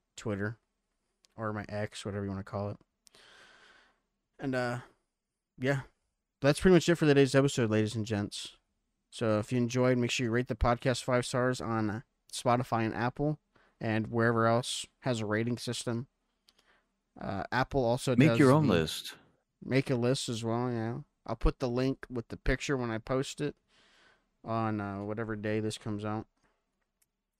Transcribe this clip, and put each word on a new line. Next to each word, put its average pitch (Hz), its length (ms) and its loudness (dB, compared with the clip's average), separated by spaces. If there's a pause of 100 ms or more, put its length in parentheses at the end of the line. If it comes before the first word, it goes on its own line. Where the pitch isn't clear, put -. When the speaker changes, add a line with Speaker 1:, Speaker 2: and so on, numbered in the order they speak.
(180)
Speaker 1:
Twitter 107 400 -4 (800)
or 107 160 -4
my 104 160 -6
X, 104 360 -6
whatever 101 180 -6
you 98 80 -4
wanna 95 120 -6
call 101 280 -6
it. - 60 -12 (1600)
And, 131 160 -4
uh, 123 220 -2 (840)
yeah, 131 220 0 (600)
that's 143 180 4
pretty 185 140 8
much 170 160 6
it 170 60 4
for 156 100 2
today's 139 300 6
episode, 135 340 2
ladies 107 260 2
and 110 100 -2
gents. 104 500 -6 (560)
So 110 280 0
if 104 120 -6
you 127 60 0
enjoyed, 123 400 2
make 120 140 0
sure 131 140 -2
you 113 60 -2
rate 120 160 0
the 127 80 -6
podcast 123 480 0
five 123 220 0
stars 127 360 0
on 110 420 -2 (280)
Spotify 120 540 0
and 110 100 -2
Apple 143 440 -2 (420)
and 110 260 0
wherever 117 380 2
else 117 400 0 (160)
has 123 180 -2
a 107 60 -4
rating 113 320 0
system. 120 500 -6 (1120)
Uh, 98 320 -6
Apple 131 320 0
also 120 320 0
Speaker 2:
Make 135 140 8
Speaker 1:
does 117 100 4
Speaker 2:
your 135 120 8
own 147 160 4
Speaker 1:
the 104 80 4
Speaker 2:
list. - 400 -2 (500)
Speaker 1:
Make 131 240 0
a 139 60 0
list 123 340 0
as 113 140 -6
well, 117 280 -2
yeah. 117 280 -6 (260)
I'll 120 100 -8
put - 240 0
the 131 80 -2
link 127 420 -2
with 123 200 -8
the - 80 -12
picture 135 400 -2
when 120 140 -4
I 113 80 -4
post 131 420 -4
it 143 140 -6 (880)
on, 110 340 -2
uh, 101 200 -6
whatever 107 360 -6
day 107 240 -2
this 107 180 -4
comes 104 280 -8
out. 107 220 -6 (1120)